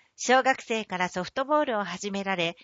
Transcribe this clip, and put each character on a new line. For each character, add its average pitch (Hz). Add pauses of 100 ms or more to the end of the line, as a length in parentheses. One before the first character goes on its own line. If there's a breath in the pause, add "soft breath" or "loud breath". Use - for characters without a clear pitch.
(160 soft breath)
小 254
学 262
生 220
か 185
ら 180
ソ 180
フ -
ト 269
ボ 302
ー 294
ル 226
を 202
始 180
め 196
ら 190
れ、 170